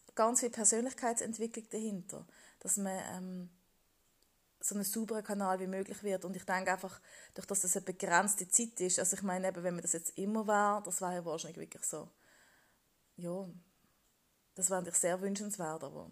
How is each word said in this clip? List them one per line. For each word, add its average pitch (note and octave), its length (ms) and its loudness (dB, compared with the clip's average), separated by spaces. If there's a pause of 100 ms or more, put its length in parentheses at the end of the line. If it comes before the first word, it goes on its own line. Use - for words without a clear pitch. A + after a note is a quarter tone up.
(140)
ganz A#3 260 6
viel A#3+ 100 2
Persönlichkeitsentwicklung A#3 1160 0
dahinter, G#3 580 -6 (340)
dass F#3 180 0
man... F#3+ 200 -2 (160)
Ähm, F#3 360 -8 (1120)
so - 100 -2
einen G3+ 100 0
sauberen A3 380 -2
Kanal G3 380 0
wie F#3 60 -4
möglich F#3+ 360 -4
wird. F#3+ 220 0
Und F#3 120 -6
ich F3+ 80 -10
denke F#3 280 0
einfach, F#3+ 280 -6 (340)
durch - 120 -12
dass G3 140 0
das F3+ 160 2
eine F#3+ 80 -4
begrenzte F#3 640 4
Zeit - 320 2
ist, F#3 180 2
also F3+ 160 2
ich F#3+ 80 -4
meine, F#3 260 2
eben, F3+ 140 -2
wenn F3 120 0
man E3+ 80 -6
das - 100 0
jetzt - 240 -4
immer G#3 300 0
wäre, G#3 380 6
das F#3 160 -2
wäre F3+ 140 0
ja F3 100 -2
wahrscheinlich E3 340 -6
wirklich - 260 -10
so, E3 240 -4 (1080)
ja, F3 300 -4 (1080)
das F#3 160 0
wäre F#3 100 2
natürlich F3 200 2
sehr F#3 200 4
wünschenswert, G3 640 -2
aber D3+ 260 -10